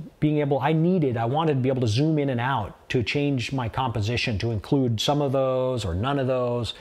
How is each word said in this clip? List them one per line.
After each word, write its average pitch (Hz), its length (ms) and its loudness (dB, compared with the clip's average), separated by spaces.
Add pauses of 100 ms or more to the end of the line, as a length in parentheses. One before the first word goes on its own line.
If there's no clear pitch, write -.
(200)
being 151 180 2
able, 139 220 2
I 147 120 2
needed, 160 440 2
I 117 80 -2
wanted 147 300 0
to 131 60 0
be 127 80 2
able 131 120 2
to 120 80 2
zoom 147 320 2
in 139 100 0
and 117 100 -2
out 120 500 -4
to 123 120 2
change 143 500 0
my 123 160 -2
composition 117 680 -2
to 117 140 -2
include 117 480 0
some 147 200 0
of 139 120 0
those 131 520 0
or 85 80 -2
none 131 280 0
of 127 80 0
those, 120 520 -2